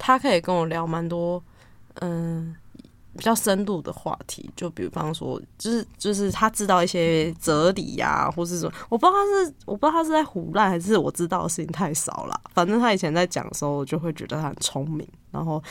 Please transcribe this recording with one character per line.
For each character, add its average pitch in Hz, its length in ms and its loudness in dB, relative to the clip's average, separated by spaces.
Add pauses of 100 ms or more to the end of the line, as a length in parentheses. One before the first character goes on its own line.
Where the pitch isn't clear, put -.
他 254 140 6
可 254 160 2
以 170 60 6
跟 180 120 -2
我 170 140 2
聊 165 180 -2
蛮 165 240 -2
多， 175 320 -2 (600)
嗯， 165 560 -4 (600)
比 - 60 -12
较 226 100 2
深 202 320 2
度 190 160 -2
的 - 120 -8
话 - 340 -6
题， - 300 -12
就 175 120 -6
比 165 200 -6
方 160 260 -4
说， 131 260 -6 (160)
就 - 140 -6
是， 233 160 -2 (100)
就 208 160 -2
是 196 200 0
他 220 180 2
知 214 160 -4
道 180 160 6
一 180 60 4
些 165 460 2
哲 156 360 4
理 - 300 -4
啊， 139 340 2
或 170 100 -2
是 175 140 -4
什 165 80 -4
么， - 60 -4 (160)
我 226 100 0
不 320 80 6
知 370 60 8
道 392 40 4
他 403 100 4
是， 392 280 2 (100)
我 208 120 -6
不 285 100 2
知 311 60 4
道 - 0 -
他 330 100 4
是 320 80 0
在 311 140 4
胡 165 280 -6
乱， 196 160 4
还 175 120 0
是 196 180 4
我 143 100 2
知 170 200 -2
道 175 160 -2
的 165 40 -2
事 165 140 -4
情 156 60 -6
太 156 260 -2
少 - 320 -4
啦。 - 140 -6 (120)
反 175 140 4
正 214 140 2
他 240 120 4
以 196 40 2
前 160 180 0
在 175 100 4
讲 175 240 -4
的 - 60 -12
时 - 100 -4
候， 143 120 0
我 143 80 -2
就 147 120 -4
会 160 180 -2
觉 110 120 -12
得 - 120 -6
他 156 100 -2
很 - 80 -8
聪 147 340 -4
明， 151 160 -6 (240)
然 151 140 -4
后 156 260 -2